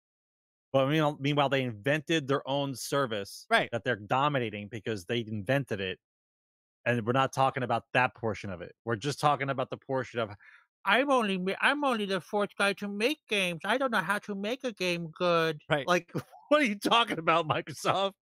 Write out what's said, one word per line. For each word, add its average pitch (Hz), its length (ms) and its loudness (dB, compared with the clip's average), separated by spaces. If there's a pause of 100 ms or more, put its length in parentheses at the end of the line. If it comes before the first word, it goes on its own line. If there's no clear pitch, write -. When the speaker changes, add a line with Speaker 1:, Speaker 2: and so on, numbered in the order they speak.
(720)
Speaker 1:
But 135 160 4
meanwhile, 151 320 2
meanwhile, 143 260 4
they 135 160 2
invented 139 640 0
their 139 180 0
own 139 300 -2
service 113 760 -4
Speaker 2:
Right. 196 220 2
Speaker 1:
that 120 140 -4
they're 123 100 0
dominating 110 720 0
because 107 380 -6
they 120 200 -2
invented 110 540 -2
it. 95 200 -4 (840)
And 120 200 2
we're 120 80 2
not 135 180 2
talking 135 320 0
about 117 300 -2
that 127 200 2
portion 107 360 -6
of 85 120 -10
it. - 220 -14
We're 113 140 -2
just 135 240 -6
talking 139 280 2
about 131 200 -4
the 117 80 -8
portion 127 420 -6
of 110 100 -2 (560)
"I'm 240 240 4
only 214 280 2
ma-, 185 240 -2
I'm 285 220 2
only 226 220 0
the 185 160 -2
fourth 202 360 -2
guy 202 160 2
to 202 140 -8
make 208 320 -2 (100)
games. 180 360 0
I 214 120 2
don't 269 140 -2
know 214 80 2
how 196 200 0
to 208 160 -8
make 208 280 -6
a 247 80 -4
game 175 360 -2
good." 165 520 0 (100)
Speaker 2:
Right. 147 180 0
Speaker 1:
Like, 175 260 2
<laughs> - 360 -10
what 302 120 6
are 277 40 4
you 208 100 0
talking 214 440 2
about, 165 280 2
Microsoft? 190 680 0 (160)